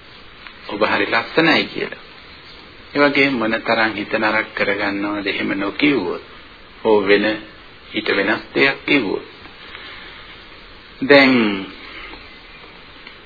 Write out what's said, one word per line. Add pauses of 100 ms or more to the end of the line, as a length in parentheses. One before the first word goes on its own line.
(640)
"ඔබ
හරි
ලස්සනයි"
කියලා. (840)
ඒ
වගේම
මොන
තරම්
හිත
නරක
කරගන්නවද
එහෙම
නොකියුවොත්, (560)
හෝ
වෙන (640)
ඊට
වෙනස්
දෙයක්
කිව්වොත්. (1700)
දැන් (1600)